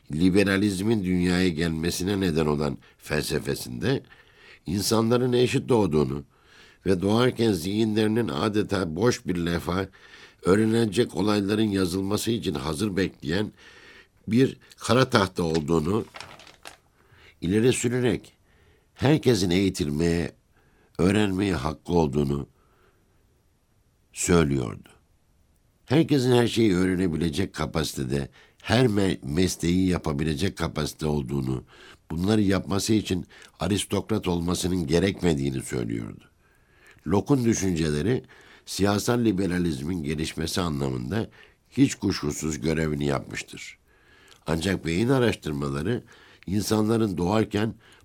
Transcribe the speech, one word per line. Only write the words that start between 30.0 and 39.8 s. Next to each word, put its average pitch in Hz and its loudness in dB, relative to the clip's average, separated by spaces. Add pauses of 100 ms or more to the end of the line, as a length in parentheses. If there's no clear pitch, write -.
kapasite 78 -4
olduğunu, 67 -4 (460)
bunları 98 2
yapması 95 0
için 95 -2 (340)
aristokrat 101 -2
olmasının 87 -2
gerekmediğini 76 0
söylüyordu. 57 -8 (720)
Locke'un 117 2
düşünceleri 92 0 (420)
siyasal 104 0
liberalizmin 87 0